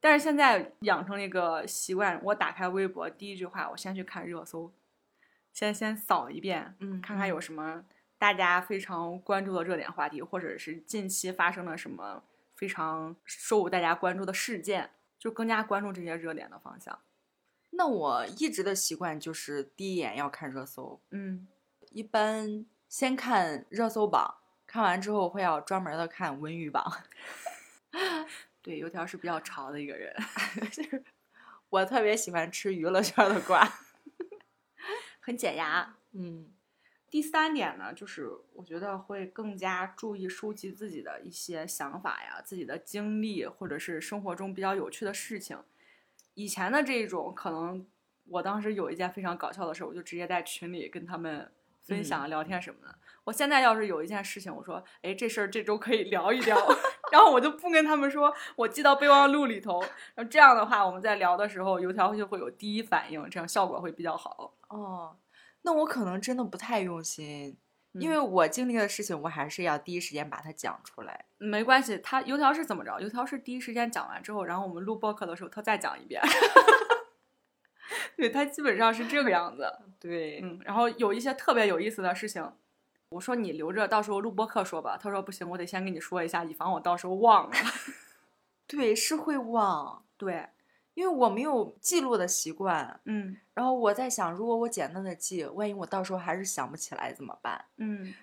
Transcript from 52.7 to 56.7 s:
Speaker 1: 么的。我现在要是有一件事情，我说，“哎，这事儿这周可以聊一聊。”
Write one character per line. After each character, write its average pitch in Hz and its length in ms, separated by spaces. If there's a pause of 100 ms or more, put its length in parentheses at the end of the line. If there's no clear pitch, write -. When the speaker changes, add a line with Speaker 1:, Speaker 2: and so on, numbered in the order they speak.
Speaker 1:
么 - 140
的。 - 80 (300)
我 220 80
现 277 160
在 285 120
要 240 140
是 220 120
有 165 160
一 170 40
件 202 160
事 196 180
情， 185 140
我 - 80
说 180 200 (200)
，“哎， 185 120
这 226 140
事 220 120
儿 196 100
这 214 120
周 208 140
可 220 180
以 214 100
聊 190 280
一 254 100
聊。” 220 140 (340)